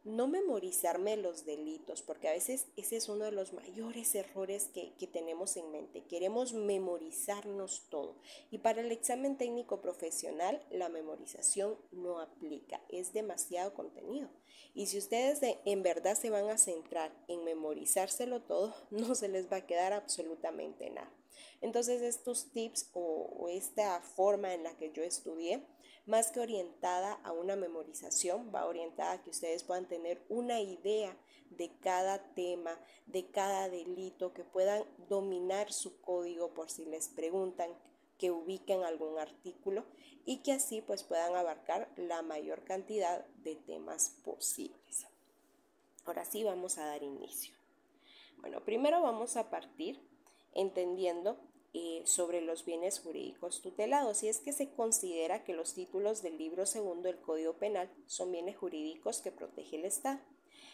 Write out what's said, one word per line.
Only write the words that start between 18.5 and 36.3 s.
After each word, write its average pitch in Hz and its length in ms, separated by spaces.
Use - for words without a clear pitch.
<laughs> - 100
no 226 240
se 208 120
les 190 240
va 190 60
a 185 80
quedar 180 280
absolutamente 160 960
nada. - 220
Entonces 240 400
estos 240 500
tips 226 420
o, 180 60
o 175 100
esta 190 520
forma 196 520
en 165 100
la 165 140
que 156 140
yo 160 120
estudié, 175 600
más - 260
que 254 80
orientada 190 720
a - 80
una 180 240
memorización, 175 1000
va 170 120
orientada 165 480
a 185 100
que 170 60
ustedes 170 340
puedan 180 240
tener 175 420
una 240 300
idea 196 560
de 170 180
cada 190 520
tema, 175 460
de 185 240
cada 196 400
delito, 180 640
que 175 100
puedan 202 400
dominar 196 640
su - 300
código 175 520